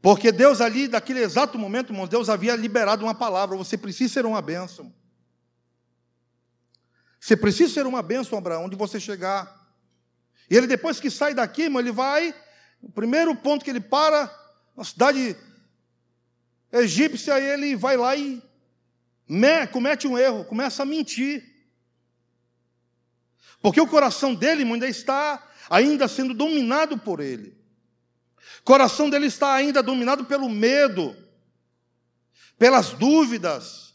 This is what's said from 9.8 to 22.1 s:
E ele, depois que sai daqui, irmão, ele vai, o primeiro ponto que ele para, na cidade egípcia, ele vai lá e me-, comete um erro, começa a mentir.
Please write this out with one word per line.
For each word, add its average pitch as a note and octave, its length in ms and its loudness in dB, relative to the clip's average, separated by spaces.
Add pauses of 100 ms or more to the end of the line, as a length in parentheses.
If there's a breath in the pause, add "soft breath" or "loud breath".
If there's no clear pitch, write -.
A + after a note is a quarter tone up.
E F3+ 80 2
ele, B3 120 6
depois C4+ 320 -2
que C#4 100 -6
sai D4 240 -2
daqui, B3 300 -4
irmão, C#4 180 -2
ele A#3+ 100 -4
vai, C#4+ 440 -2 (480 soft breath)
o - 80 -20
primeiro C4+ 440 0
ponto C#4+ 300 -2
que C#4 60 -6
ele A#3+ 80 -4
para, D4 520 0 (460)
na A#3 60 -14
cidade B3+ 520 0 (1400)
egípcia, B3 680 0
ele C#4 360 -2
vai B3+ 220 0
lá B3 180 0
e C#4 280 -8 (840)
me-, C4 380 2
comete C#4 420 -2
um B3+ 80 -2
erro, A#3+ 300 0
começa B3+ 380 -6
a - 20 -2
mentir. C#4 580 -6 (2250 soft breath)